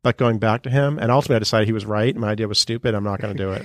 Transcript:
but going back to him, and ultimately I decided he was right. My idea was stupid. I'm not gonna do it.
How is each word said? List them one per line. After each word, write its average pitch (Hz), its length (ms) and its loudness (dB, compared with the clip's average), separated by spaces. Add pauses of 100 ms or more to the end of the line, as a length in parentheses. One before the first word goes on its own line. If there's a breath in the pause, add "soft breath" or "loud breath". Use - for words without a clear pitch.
but 120 160 2
going 117 200 2
back 110 260 0
to 127 60 -6
him, 143 280 2
and 113 120 0
ultimately 135 260 4
I - 20 2
decided 107 280 2
he 113 60 0
was 107 140 -4
right. 107 280 0
My 113 140 -4
idea 107 180 -2
was 104 120 -2
stupid. 117 360 -2
I'm 101 100 -2
not 98 180 -4
gonna 104 100 -6
do 95 200 -4
it. - 120 -8